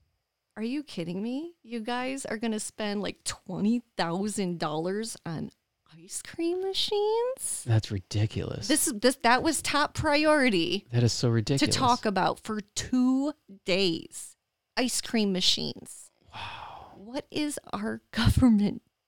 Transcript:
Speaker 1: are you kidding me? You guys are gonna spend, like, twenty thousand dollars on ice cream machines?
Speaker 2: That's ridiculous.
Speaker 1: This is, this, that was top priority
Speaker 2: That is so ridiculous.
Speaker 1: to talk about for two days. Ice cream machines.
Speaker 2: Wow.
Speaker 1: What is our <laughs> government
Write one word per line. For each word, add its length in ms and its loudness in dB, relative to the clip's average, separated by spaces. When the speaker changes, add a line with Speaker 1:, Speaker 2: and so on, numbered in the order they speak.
Speaker 1:
are 60 -6
you 200 -4
kidding 400 -6
me? 400 -6
You 180 -8
guys 460 -4
are 120 -6
gonna 200 -2
spend, 440 -4
like, 200 -6
twenty 600 -2
thousand 640 -2
dollars 640 -4
on 260 -6
ice 200 -10
cream 400 -4
machines? 1040 -2
Speaker 2:
That's 260 2
ridiculous. 720 -4
Speaker 1:
This 220 2
is, 60 -4
this, 280 2
that 220 4
was 180 0
top 320 0
priority 1000 2
Speaker 2:
That 120 4
is 80 4
so 160 0
ridiculous. 460 2
Speaker 1:
to 60 0
talk 260 4
about 340 0
for 200 -6
two 580 2
days. 680 -2
Ice 240 0
cream 320 2
machines. 800 -2
Speaker 2:
Wow. 640 -14
Speaker 1:
What 340 -10
is 300 -4
our 340 -6
<laughs> 60 -20
government 680 6